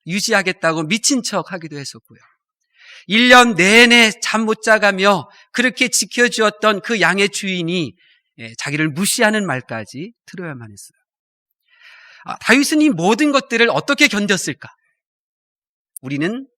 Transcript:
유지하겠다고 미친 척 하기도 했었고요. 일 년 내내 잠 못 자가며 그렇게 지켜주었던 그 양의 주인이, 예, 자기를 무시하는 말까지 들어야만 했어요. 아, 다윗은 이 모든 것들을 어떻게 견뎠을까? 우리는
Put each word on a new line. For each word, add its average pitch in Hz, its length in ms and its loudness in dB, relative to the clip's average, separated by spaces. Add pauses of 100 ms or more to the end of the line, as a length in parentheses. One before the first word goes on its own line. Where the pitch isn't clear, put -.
유지하겠다고 185 800 -2
미친 226 360 -2
척 185 280 -6
하기도 160 260 -14
했었고요. 113 420 -16 (880)
일 226 220 2
년 240 260 6
내내 226 560 6 (100)
잠 220 240 -2
못 214 180 -2
자가며 202 680 2 (220)
그렇게 247 380 -2
지켜주었던 214 920 0
그 220 200 -4
양의 190 280 2
주인이, 175 640 -4 (460)
예, 113 180 -16
자기를 151 320 -4
무시하는 208 560 -2
말까지 127 680 -10 (140)
들어야만 143 440 -14
했어요. - 260 -20 (1300)
아, - 120 -12
다윗은 285 440 2
이 302 80 4
모든 226 420 0
것들을 240 380 0
어떻게 277 380 0
견뎠을까? 202 600 -4 (1300)
우리는 160 460 -6 (100)